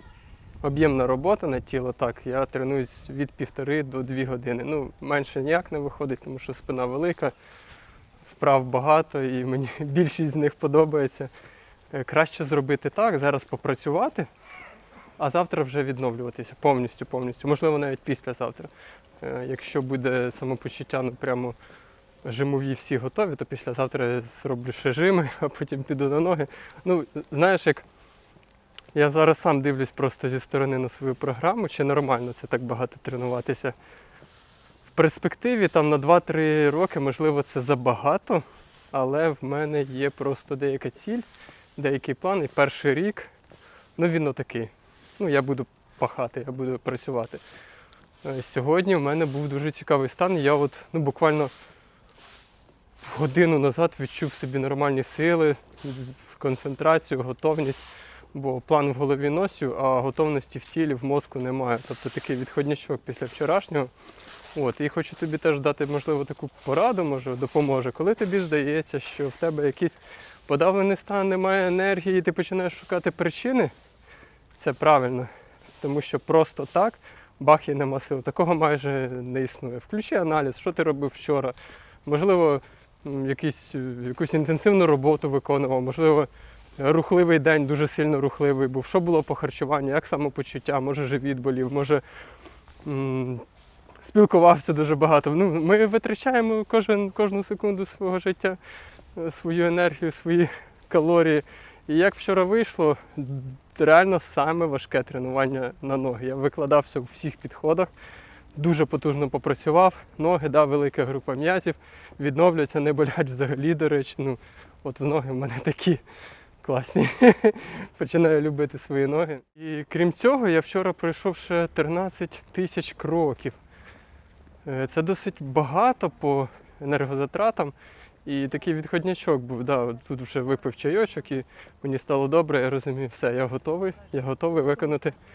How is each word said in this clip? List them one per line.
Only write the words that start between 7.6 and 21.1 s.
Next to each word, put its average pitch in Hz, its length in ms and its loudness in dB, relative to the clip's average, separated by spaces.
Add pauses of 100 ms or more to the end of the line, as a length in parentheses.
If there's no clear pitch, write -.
вправ 139 220 6
багато, 135 600 2
і 127 220 -2
мені 131 280 -2
<laughs> - 60 -12
більшість 151 520 0
з 139 40 -6
них 147 200 2
подобається. 147 760 2 (640)
Е, 139 100 -6
краще 156 420 0
зробити 143 440 0
так, 202 300 0
зараз 143 240 0
попрацювати, 156 840 -4 (880)
а 147 120 -2
завтра 170 340 0
вже 135 200 -2
відновлюватися 123 760 -6
повністю, 131 460 0
повністю. 127 420 -6
Можливо, 151 300 2
навіть 139 220 -4
післязавтра. 131 680 -8 (560)
Е, 131 260 -8
якщо 131 320 -6
буде 127 500 -2
самопочуття, 131 680 -6
ну, 127 100 -4